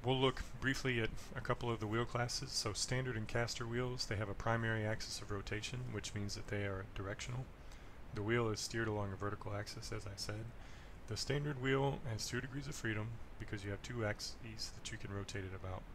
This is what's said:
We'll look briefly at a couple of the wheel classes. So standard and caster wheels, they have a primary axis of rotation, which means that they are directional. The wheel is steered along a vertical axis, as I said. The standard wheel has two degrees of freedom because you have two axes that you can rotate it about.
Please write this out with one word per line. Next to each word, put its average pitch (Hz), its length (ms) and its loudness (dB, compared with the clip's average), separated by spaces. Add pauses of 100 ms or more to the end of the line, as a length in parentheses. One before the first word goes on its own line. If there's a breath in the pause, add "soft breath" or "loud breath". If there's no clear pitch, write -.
We'll 131 160 4
look 131 220 6 (180)
briefly 127 400 2
at 110 80 4 (260)
a 131 60 -2
couple 120 300 2
of 110 100 2
the 110 60 0
wheel 117 180 4
classes. 120 460 0
So - 240 0
standard 127 420 0
and 110 100 0
caster 117 400 2
wheels, 123 380 0
they 107 120 0
have 101 120 0
a 98 60 -2
primary 113 500 4
axis - 380 0
of 104 80 -8
rotation, 104 500 -2 (120)
which 104 220 -2
means 101 200 0
that - 140 -6
they 101 160 0
are 95 200 0 (100)
directional. 107 520 -2 (680 loud breath)
The 104 80 0
wheel 113 280 6
is 104 100 0
steered 113 260 2
along 104 280 2
a - 20 -6
vertical 101 380 0
axis, 104 380 -4
as 110 140 -4
I 98 100 -4
said. 107 280 -2 (640 loud breath)
The 110 80 0
standard 147 460 2
wheel 135 380 6 (100)
has 107 160 0
two 123 160 0
degrees 135 240 -4
of 147 80 -4
freedom 107 340 2 (300)
because 104 260 -4
you 101 60 0
have 101 100 0
two 120 240 0
axes - 680 -2
that - 180 -6
you 110 60 -6
can 101 120 -4
rotate 98 340 -2
it 92 100 -4
about. 92 280 -4 (120)